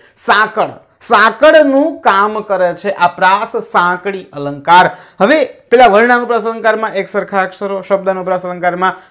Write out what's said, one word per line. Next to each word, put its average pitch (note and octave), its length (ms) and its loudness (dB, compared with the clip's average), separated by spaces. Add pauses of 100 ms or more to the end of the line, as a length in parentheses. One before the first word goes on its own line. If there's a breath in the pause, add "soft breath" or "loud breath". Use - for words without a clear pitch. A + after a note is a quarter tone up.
(160 soft breath)
સાંકળ, G#3+ 520 0 (340)
સાંકળનું C#4 1000 2
કામ G#3+ 380 0
કરે F#3 340 -2
છે G3 160 -8
આ F3 180 0
પ્રાસ G3 500 0
સાંકળી F#3 760 -4
અલંકાર. D3 580 2 (300 loud breath)
હવે C#4 240 2
પેલા - 420 2
વર્ણાનુપ્રાસ A#3 600 0
અલંકારમાં A3 460 -2
એક G3 140 -6
સરખા G3 340 -4
અક્ષરો, F#3+ 400 -6
શબ્દાનુપ્રાસ F#3 640 -4
અલંકારમાં F3+ 500 -4 (160 loud breath)